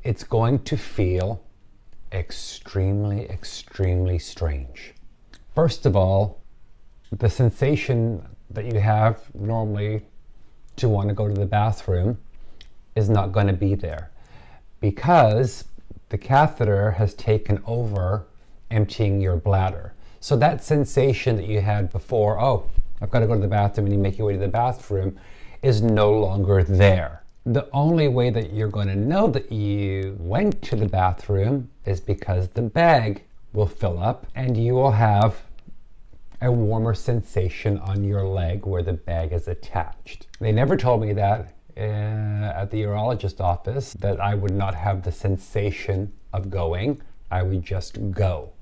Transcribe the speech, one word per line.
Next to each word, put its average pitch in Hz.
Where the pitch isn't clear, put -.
it's 117
going 117
to -
feel 92
extremely, 98
extremely 90
strange. -
First 160
of 101
all, 98
the 104
sensation 120
that 107
you 113
have 107
normally 107
to 120
want 104
to 104
go 107
to 104
the 98
bathroom 104
is 104
not 101
gonna 101
be 95
there 78
because 117
the 104
catheter 110
has 98
taken 107
over 101
emptying 104
your 92
bladder. 92
So -
that 151
sensation 135
that 90
you 104
had 101
before, 104
"Oh, 120
I've 101
gotta 113
go 117
to 107
the 98
bathroom," 101
and 101
you 101
make 98
your 107
way 98
to 92
the 98
bathroom, 101
is 117
no 107
longer 98
there. 92
The 123
only 151
way 123
that 107
you're 107
gonna 101
know 156
that -
you 98
went 117
to -
the 104
bathroom 98
is 95
because 92
the -
bag 120
will 104
fill 87
up 107
and 127
you 117
will 127
have 107
a 123
warmer 110
sensation 101
on 98
your 98
leg 95
where 92
the 87
bag 82
is 87
attached. -
They 110
never 135
told 120
me 107
that, 101
uh, -
at 104
the 107
urologist 104
office, 95
that 101
I 101
would 98
not 98
have 92
the 87
sensation 98
of 95
going. 95
I 92
would 92
just 98
go 87